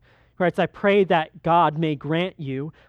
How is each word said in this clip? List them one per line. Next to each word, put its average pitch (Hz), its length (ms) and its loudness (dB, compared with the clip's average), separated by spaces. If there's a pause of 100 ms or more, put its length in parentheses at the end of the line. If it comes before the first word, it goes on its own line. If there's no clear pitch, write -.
(380)
He 185 60 -2
writes, 175 160 0
"I 170 80 0
pray 202 380 2
that 160 360 -2
God 160 380 2
may 156 160 -2
grant 160 440 -4
you, 139 320 -8 (180)